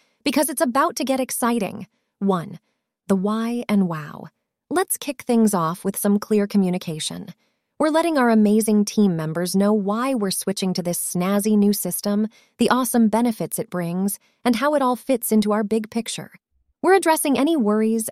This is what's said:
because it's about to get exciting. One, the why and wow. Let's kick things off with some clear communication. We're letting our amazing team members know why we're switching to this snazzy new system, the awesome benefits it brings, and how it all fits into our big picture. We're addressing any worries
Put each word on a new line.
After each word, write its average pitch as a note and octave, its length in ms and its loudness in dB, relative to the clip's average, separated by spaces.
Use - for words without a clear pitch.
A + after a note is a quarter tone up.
because C#4+ 240 0
it's D#4+ 140 -2
about C4+ 340 0
to D4+ 80 -4
get C4 160 -2
exciting. A#3 680 -4
One, F3+ 400 -2
the G3+ 80 2
why A3+ 540 -2
and G3 200 2
wow. D3+ 400 -10
Let's F4 280 -2
kick - 260 -10
things A3+ 320 4
off E3+ 300 -2
with G3 120 -4
some G3+ 220 2
clear G#3 300 0
communication. F3+ 840 -2
We're D4+ 120 2
letting D#4+ 280 2
our B3 120 4
amazing G#3+ 540 4
team G3+ 300 2
members D#3+ 400 -4
know G3+ 180 4
why A3 420 -2
we're G3+ 180 -2
switching F#3+ 420 -4
to F3 80 -6
this F3 160 -4
snazzy G3+ 580 0
new G3+ 180 4
system, G#3 520 -4
the A#3+ 120 2
awesome A#3+ 380 2
benefits A3 520 0
it - 100 -8
brings, F3+ 480 -4
and A#3+ 120 2
how C#4+ 180 0
it C#4 80 2
all B3+ 140 0
fits - 340 -2
into G#3 220 2
our G#3+ 100 0
big G#3+ 260 -2
picture. - 440 -8
We're F4+ 120 6
addressing D#4+ 440 2
any D#4 200 2
worries A3 540 0